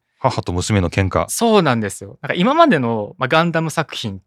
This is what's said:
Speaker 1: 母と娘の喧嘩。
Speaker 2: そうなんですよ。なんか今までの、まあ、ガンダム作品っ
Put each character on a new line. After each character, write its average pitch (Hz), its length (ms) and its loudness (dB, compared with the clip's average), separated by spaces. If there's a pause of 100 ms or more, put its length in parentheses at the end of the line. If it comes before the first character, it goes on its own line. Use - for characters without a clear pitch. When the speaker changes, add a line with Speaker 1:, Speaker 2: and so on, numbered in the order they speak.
(200)
Speaker 1:
母 127 220 -2
と 87 120 -4
娘 92 280 0
の 85 80 0
喧 95 200 -2
嘩。 80 200 0
Speaker 2:
そ 226 300 2
う - 40 4
な 131 120 2
ん 113 40 -2
で 104 100 -4
す - 140 -12
よ。 101 180 -16
な 139 60 -12
ん - 20 -2
か 170 60 0
今 196 180 2
ま 330 140 6
で 175 120 4
の、 117 380 -2
ま 131 80 -4
あ、 - 20 0
ガ 160 160 2
ン 170 80 -2
ダ 160 100 0
ム 160 80 -2
作 - 260 -4
品 98 220 -8
っ - 100 -18